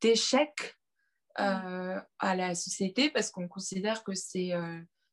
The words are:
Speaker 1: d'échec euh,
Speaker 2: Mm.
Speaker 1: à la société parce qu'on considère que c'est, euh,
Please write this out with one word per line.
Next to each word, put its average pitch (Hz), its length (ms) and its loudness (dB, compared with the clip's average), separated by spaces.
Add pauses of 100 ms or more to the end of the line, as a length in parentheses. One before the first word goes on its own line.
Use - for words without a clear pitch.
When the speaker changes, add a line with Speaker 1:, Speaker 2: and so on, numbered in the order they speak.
Speaker 1:
d'échec 233 760 2 (640)
euh, 185 580 -2
Speaker 2:
Mm. 190 60 -8 (160)
Speaker 1:
à 190 160 2
la 180 200 0
société 196 540 0
parce 220 220 0
qu'on 175 160 -6
considère 196 560 -4
que 196 100 -6
c'est, 180 400 -4
euh, 165 260 -4 (340)